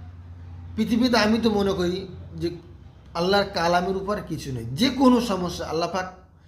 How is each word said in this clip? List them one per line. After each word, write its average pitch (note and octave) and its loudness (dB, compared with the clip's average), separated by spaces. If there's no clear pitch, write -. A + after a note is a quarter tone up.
পৃথিবীতে A#3 2
আমি G#3+ 4
তো A3 2
মনে G3+ 2
করি F#3 -2
যে - -4
আল্লাহর F#3+ 2
কালামের F3+ 2
উপর G3 -4
কিছু C#3 -8
নেই। A#2 -6
যে C#3+ 2
কোনো B3+ 6
সমস্যা F3 -4
আল্লাহ E3 -2
পাক F#3 -4